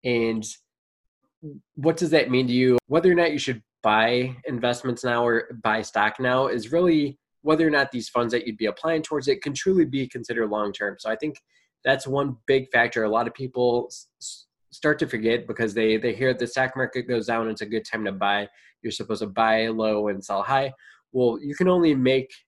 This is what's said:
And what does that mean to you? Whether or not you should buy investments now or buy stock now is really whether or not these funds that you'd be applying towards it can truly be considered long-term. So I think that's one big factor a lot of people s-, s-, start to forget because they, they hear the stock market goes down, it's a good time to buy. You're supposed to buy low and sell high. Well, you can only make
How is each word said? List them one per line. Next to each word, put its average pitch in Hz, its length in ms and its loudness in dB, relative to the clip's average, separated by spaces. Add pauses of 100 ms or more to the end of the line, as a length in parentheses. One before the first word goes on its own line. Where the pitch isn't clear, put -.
And 117 380 0 (1300)
what 156 240 0
does 175 120 -2
that 143 200 4
mean 127 160 4
to 123 80 0
you? 127 320 6
Whether 170 260 4
or - 20 6
not 170 180 4
you 147 60 -2
should 127 240 -4 (200)
buy 120 520 2 (120)
investments 120 580 -4
now 120 220 0
or 113 240 0 (120)
buy 110 200 0
stock 107 360 0
now 131 280 2
is 117 260 -4
really 160 460 2 (240)
whether 156 240 4
or 156 40 4
not 139 220 2
these 120 160 -6
funds 120 240 0
that 120 140 -2
you'd 110 100 -8
be 110 100 -2
applying 156 360 -2
towards 143 260 -4
it 135 140 0
can 143 100 -6
truly 185 320 2
be 135 240 -4
considered 117 400 -4
long-term. 104 500 -4
So 110 120 -6
I 113 60 -2
think 151 200 -6 (480)
that's 135 220 2
one 139 400 -2
big 135 260 2
factor 117 320 2
a 107 60 0
lot 117 160 2
of 117 80 -8
people 123 560 -2
s-, - 180 -20 (100)
s-, - 280 -18 (260)
start 151 260 0
to 160 80 0
forget 117 400 -2
because 110 260 -4
they, 110 240 2
they 110 180 -2
hear 127 200 0
the 123 120 -4
stock 127 300 -2
market 127 260 -4
goes 120 240 -4
down, 113 220 -2
it's 107 140 -8
a 104 40 -10
good 110 180 -6
time 110 200 -6
to 98 80 -4
buy. 101 360 -2 (340)
You're 110 100 -6
supposed 107 300 -6
to 104 60 -6
buy 113 400 2
low 107 400 0
and 98 140 -4
sell 101 200 -4
high. 135 300 0 (400)
Well, 123 280 2
you 143 140 -10
can 180 140 2
only 170 260 4
make 131 360 2 (180)